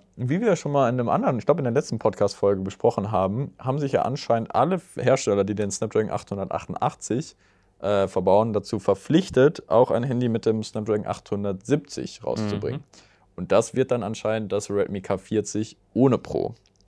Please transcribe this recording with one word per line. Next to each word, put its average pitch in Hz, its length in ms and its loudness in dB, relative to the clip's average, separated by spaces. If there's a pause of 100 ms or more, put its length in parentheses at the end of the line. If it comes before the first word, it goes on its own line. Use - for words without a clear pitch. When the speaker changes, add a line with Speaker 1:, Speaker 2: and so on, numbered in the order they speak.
(160)
Speaker 1:
wie 143 260 -2
wir 214 140 4
schon 147 160 -6
mal 135 180 4
in 127 100 0
einem 117 100 -2
anderen, 151 300 2
ich - 60 -8
glaub, 175 120 4
in 147 60 -4
der 117 100 0
letzten 127 240 -2
Podcast-Folge 101 640 0
besprochen 110 500 0
haben, 101 460 -2
haben 131 220 -4
sich 143 140 -4
ja - 80 2
anscheinend 117 520 -2
alle 165 280 2 (140)
Hersteller, 113 480 2
die 101 120 -2
den 101 160 -2
Snapdragon 107 400 -2
achthundertachtundachtzig, - 1200 -6 (440)
äh, 98 280 2
verbauen, 98 460 2
dazu 104 260 -2
verpflichtet, - 920 2
auch 117 220 4
ein 117 120 0
Handy 123 260 0
mit 113 160 -2
dem 110 180 0
Snapdragon 107 440 -2
achthundertsiebzig - 1160 -4
rauszubringen. 107 580 -4
Speaker 2:
Mhm. - 560 -20
Speaker 1:
Und 90 140 -4
das 110 240 2
wird 127 160 0
dann 120 120 -2
anscheinend 107 480 -4
das 101 180 -4
Redmi 101 320 -2
K 95 160 -4
vierzig 107 600 -4 (160)
ohne 123 240 6
Pro. - 360 -4 (340)